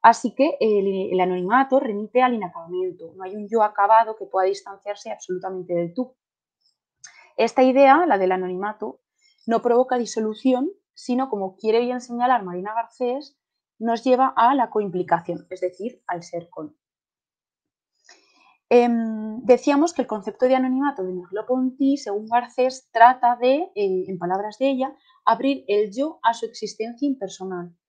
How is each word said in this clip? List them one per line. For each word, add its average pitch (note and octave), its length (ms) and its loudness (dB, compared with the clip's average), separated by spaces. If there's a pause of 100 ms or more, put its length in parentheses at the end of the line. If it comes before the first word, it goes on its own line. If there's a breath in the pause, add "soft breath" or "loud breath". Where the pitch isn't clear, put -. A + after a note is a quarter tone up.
Así A#3 320 4
que D4 260 2
el, G3 520 0
el F#3 80 0
anonimato G#3 600 2
remite A3 420 -2
al B3 120 2
inacabamiento. F3 800 -10
No F#3 80 -14
hay F#3+ 100 -12
un G#3 140 -10
yo A3 140 2
acabado A3 540 4
que F#3+ 100 -12
pueda F#3 200 0
distanciarse G3+ 640 -8
absolutamente F#3 640 -8
del E3+ 200 -2
tú. B3 200 -8 (1200 loud breath)
Esta A3+ 260 2
idea, C4+ 440 6
la A3+ 120 2
del F#3 140 2
anonimato, F#3 680 -6 (460)
no A3+ 160 0
provoca B3 340 2
disolución, B3 760 -2 (220)
sino, C4 380 -4
como F#3+ 260 -6
quiere A3 240 2
bien B3 220 -4
señalar A#3+ 420 0
Marina F#3 300 -8
Garcés, B3 640 -6 (400)
nos A3+ 260 -4
lleva B3+ 320 2
a A#3+ 180 4
la A#3+ 140 0
coimplicación, F3 800 -4
es F#3 140 -12
decir, F#3 440 -8
al F3 160 -8
ser E3+ 280 -12
con. D3+ 260 -14 (1900 soft breath)
Em, A3+ 760 0
decíamos C#4+ 480 4
que C4 100 -4
el B3 40 -2
concepto - 400 -4
de B3+ 100 4
anonimato C4 480 -2
de F#3 80 -6
Merleau-Ponty, B3+ 840 -2
según G#3+ 300 -6
Garcés, A#3+ 680 -2
trata A#3+ 440 6
de, C4+ 380 2
eh, F#3+ 320 -2
en F#3+ 120 -8
palabras F#3+ 400 -4
de C4+ 100 2
ella, C4+ 260 -2 (300 soft breath)
abrir C4 440 0
el G#3 220 0
yo C#4 320 -6
a A#3 120 2
su A#3 120 -10
existencia A3+ 600 -8
impersonal F#3+ 680 -8 (140)